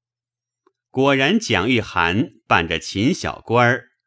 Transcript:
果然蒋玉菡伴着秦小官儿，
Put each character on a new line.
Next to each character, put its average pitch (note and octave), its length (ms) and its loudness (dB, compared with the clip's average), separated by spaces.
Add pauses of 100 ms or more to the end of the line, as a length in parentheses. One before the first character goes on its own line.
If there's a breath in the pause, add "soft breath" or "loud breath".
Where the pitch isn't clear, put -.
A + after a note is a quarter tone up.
(880)
果 C#3 260 0
然 C#3+ 240 2
蒋 G#2 300 0
玉 B2 100 2
菡 F#2+ 640 -2
伴 E2+ 220 2
着 E2 100 -2
秦 G#2+ 360 -2
小 - 260 -8
官 A#2+ 260 0
儿， A#2+ 260 -2 (160)